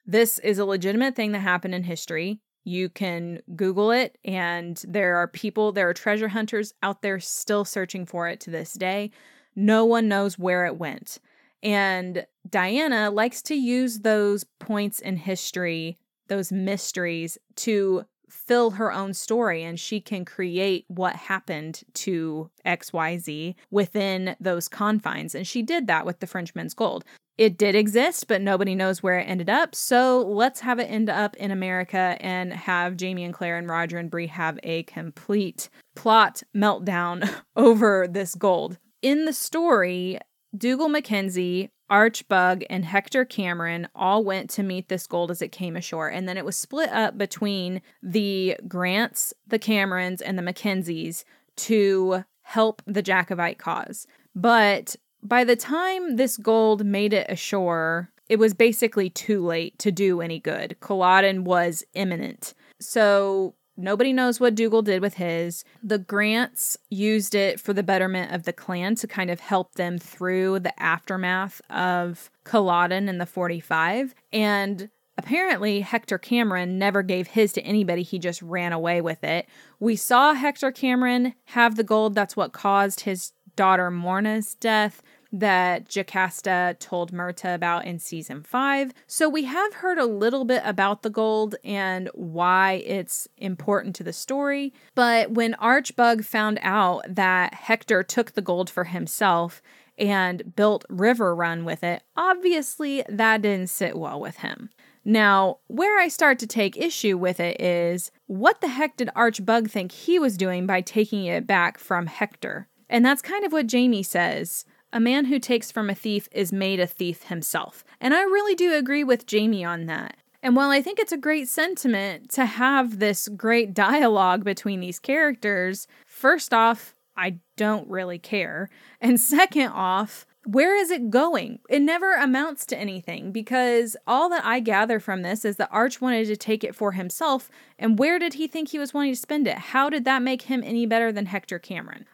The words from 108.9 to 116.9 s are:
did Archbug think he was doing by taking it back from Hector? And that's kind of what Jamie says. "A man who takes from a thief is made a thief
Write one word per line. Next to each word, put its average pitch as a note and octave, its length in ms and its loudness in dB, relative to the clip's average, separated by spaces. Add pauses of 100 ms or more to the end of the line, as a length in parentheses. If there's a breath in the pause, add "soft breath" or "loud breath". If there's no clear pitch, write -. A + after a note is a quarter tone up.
did A#3+ 200 -4
Archbug A3+ 520 0
think F#3 220 -8
he F4 300 0
was B3+ 160 0
doing F3+ 280 -2
by F#3 160 0
taking G#3 440 -2
it F3 200 -4
back F#3 340 0
from F3 280 -4
Hector? - 600 -8 (200)
And A#3+ 160 4
that's C4+ 160 4
kind G4+ 240 -6
of D#4+ 80 -2
what D4+ 140 0
Jamie A#3+ 380 2
says. E3+ 600 -2 (280 soft breath)
"A A#3 80 -2
man B3+ 240 2
who C4 160 0
takes A#3+ 320 -2
from G#3+ 180 -2
a G3 40 -2
thief G#3 360 -4
is F#3 220 -2
made G3 260 -2
a F3+ 80 2
thief F3 380 -6